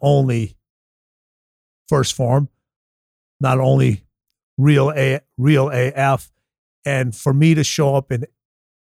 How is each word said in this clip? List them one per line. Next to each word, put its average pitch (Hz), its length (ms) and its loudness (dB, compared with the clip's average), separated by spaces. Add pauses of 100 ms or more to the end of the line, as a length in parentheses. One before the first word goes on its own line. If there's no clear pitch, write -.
only 135 540 0 (1300)
First 135 240 -2
Form, 131 360 -2 (920)
not 131 200 -2
only 131 440 0 (540)
Real 139 380 2
A, 135 240 -2 (180)
Real 139 320 2
A 127 240 -2
F, 135 380 -2 (540)
and 131 300 -4
for - 180 -2
me 160 220 4
to 147 80 0
show 139 320 -2
up 139 160 -4
in 120 140 -4 (600)